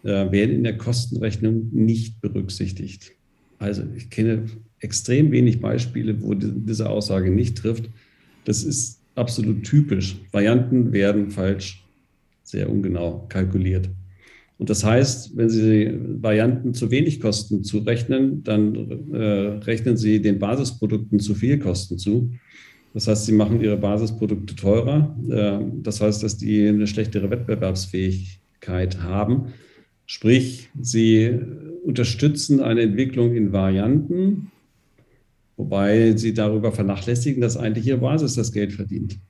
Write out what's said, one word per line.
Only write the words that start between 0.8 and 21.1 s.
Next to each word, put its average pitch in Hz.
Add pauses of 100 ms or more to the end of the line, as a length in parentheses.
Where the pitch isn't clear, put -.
nicht 113
berücksichtigt. 95 (460)
Also 104 (140)
ich -
kenne 110 (340)
extrem 139
wenig 123
Beispiele, 113
wo 104
di-, 104
diese 110
Aussage 95
nicht -
trifft. 113 (540)
Das 107
ist - (140)
absolut 113
typisch. 98 (160)
Varianten 120
werden 101
falsch, 95 (580)
sehr 95
ungenau 90
kalkuliert. 92 (680)
Und -
das 107
heißt, 123
wenn 117
Sie 110 (280)
Varianten 113
zu 113
wenig 147
Kosten 104
zurechnen, 123
dann, 107
äh, 117 (460)
rechnen 117
Sie 107
den 101
Basisprodukten 107